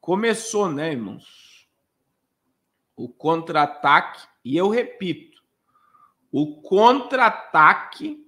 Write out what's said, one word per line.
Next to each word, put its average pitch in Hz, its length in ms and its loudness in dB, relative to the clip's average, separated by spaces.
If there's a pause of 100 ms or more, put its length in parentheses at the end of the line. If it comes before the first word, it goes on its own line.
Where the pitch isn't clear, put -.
Começou, 208 680 -2
né, 151 220 -6
irmãos? - 760 -14 (1300)
O 123 140 -12
contra-ataque, 156 1160 0 (180)
e 131 120 -4
eu 185 120 2
repito, 196 760 -6 (880)
o 151 320 -6
contra-ataque 233 1700 2